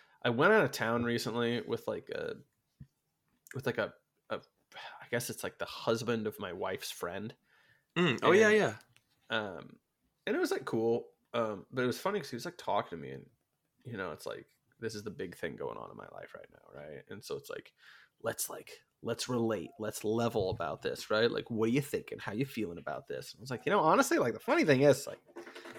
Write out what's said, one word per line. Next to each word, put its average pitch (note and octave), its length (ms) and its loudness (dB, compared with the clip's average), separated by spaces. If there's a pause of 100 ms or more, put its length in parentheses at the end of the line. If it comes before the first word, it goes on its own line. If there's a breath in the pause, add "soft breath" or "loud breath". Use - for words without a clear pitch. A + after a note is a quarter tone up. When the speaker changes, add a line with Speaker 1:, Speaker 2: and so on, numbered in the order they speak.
(220 soft breath)
Speaker 1:
I B2 80 4
went D3 220 6
out G#3 120 8
of B2 80 0
town A#2 320 0
recently A#2 580 0
with, - 260 -4
like, - 220 -6
a, - 260 -6 (1160)
with, C3+ 120 -8
like, A#2+ 120 0
a, G2+ 160 -2 (360)
a, G#2+ 60 -4 (640 loud breath)
I - 100 -18
guess A#2+ 200 -2
it's, - 120 -10
like, - 160 -8
the - 60 -6
husband A2+ 640 0
of G#2 120 -6
my F#2+ 140 -6
wife's F#2+ 380 -4
friend. F#2+ 440 -6 (600)
Speaker 2:
Mm, E3 260 4
oh, D3 100 8
yeah, G#3+ 160 8
Speaker 1:
And, G#3+ 80 8
Speaker 2:
yeah. B2+ 200 4 (540)
Speaker 1:
um, G#2 480 -6 (480)
and A3 100 0
it F4+ 40 0
was, F4 100 0
like, - 140 -2
cool. A#2 440 2 (240)
Um, A2 400 -2
but B2+ 100 0
it B2+ 40 2
was A#2+ 120 0
funny G3 220 -2
'cause C#3 100 -10
he B2 60 -6
was, - 80 -10
like, F3 140 -10
talking G2 400 -2
to D2 40 -10
me C2 100 -10
and, C2+ 140 -14 (580)
you A#2 120 -10
know, F2+ 160 -4
it's - 140 -14
like, - 220 -10 (320)
this A2 140 -6
is G#2 100 -10
the G#2+ 60 -8
big F2+ 260 -10
thing C#2+ 200 -6
going A1+ 220 -8
on G1+ 120 -12
in A1 60 -18
my G1+ 160 -14
life G1+ 220 -14
right G1+ 180 -18
now, - 280 -20
right? D2 280 -14
And G2+ 160 -14
so - 120 -6
it's - 140 -12
like, - 220 -12 (500 soft breath)
let's, - 280 -4
like, - 300 -14 (220)
let's - 260 -4
relate, A2+ 500 0
let's G#2+ 260 -6
level A2 460 2
about E2 320 -4
this, - 280 -4
right? A2 200 6
Like, - 200 -4
what A2+ 180 2
are A#2 40 4
you C#3 100 4
thinking? - 360 -6
How G#2 140 -6
you B2 140 0
feeling F2 320 -6
about - 280 -6
this? - 280 -8
And - 60 -20
I - 20 -20
was C3+ 80 -10
like, A#2+ 160 -6
you - 60 2
know, G#3 80 6
honestly, A#3+ 380 6
like, B2 140 4
the G#2+ 80 -10
funny D4+ 240 2
thing C#3 180 8
is, C#3+ 240 8
like, - 140 -12 (580 loud breath)